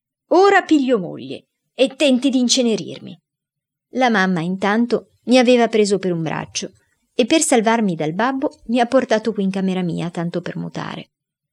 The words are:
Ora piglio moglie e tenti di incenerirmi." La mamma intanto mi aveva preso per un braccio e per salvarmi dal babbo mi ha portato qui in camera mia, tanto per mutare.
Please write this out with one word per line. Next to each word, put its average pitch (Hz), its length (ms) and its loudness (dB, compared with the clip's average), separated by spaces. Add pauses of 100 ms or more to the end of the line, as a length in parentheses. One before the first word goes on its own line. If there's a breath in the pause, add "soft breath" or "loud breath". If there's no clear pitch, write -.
(300)
Ora 381 320 6
piglio 262 360 2
moglie 143 500 -10 (260)
e 262 220 0
tenti 269 340 2
di 254 100 0
incenerirmi." 180 800 -2 (760)
La 254 140 2
mamma 190 300 0
intanto 202 760 -2 (100)
mi 240 120 4
aveva 240 300 4
preso 214 320 0
per 185 140 -2
un 165 80 -4
braccio 156 500 -8 (420)
e 247 120 0
per 320 160 2
salvarmi 226 540 2
dal 156 180 -4
babbo 269 540 -4
mi 233 120 0
ha 240 60 2
portato 233 480 0
qui 196 100 -4
in 190 80 0
camera 190 300 -2
mia, 170 280 -4
tanto 175 300 -6
per 170 160 -8
mutare. 165 560 -10 (420)